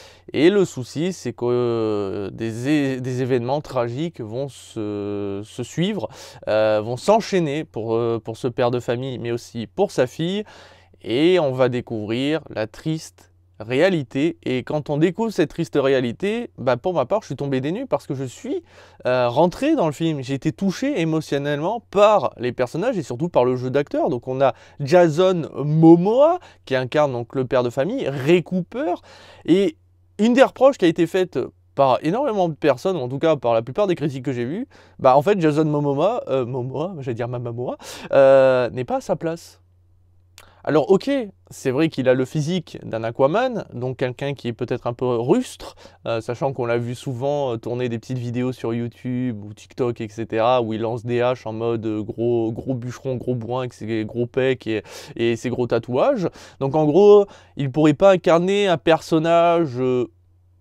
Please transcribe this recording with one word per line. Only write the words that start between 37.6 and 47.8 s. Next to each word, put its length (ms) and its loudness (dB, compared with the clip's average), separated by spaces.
euh, 560 6
n'est 160 -8
pas 140 -4
à 20 -12
sa 160 -4
place. 420 -10
Alors 240 2
ok, 220 4
c'est 220 -6
vrai 180 0
qu'il 180 -2
a 60 6
le 100 2
physique 640 -4
d'un 180 -6
Aquaman, 720 0
donc 240 -8
quelqu'un 360 -6
qui 140 -10
est 60 -4
peut-être 340 -6
un 60 -4
peu 120 -6
rustre, 580 -2
euh, 140 -2
sachant 320 -6
qu'on 120 -4
l'a 120 0
vu 180 -4
souvent, 560 -4
euh, 60 -4
tourner 320 -4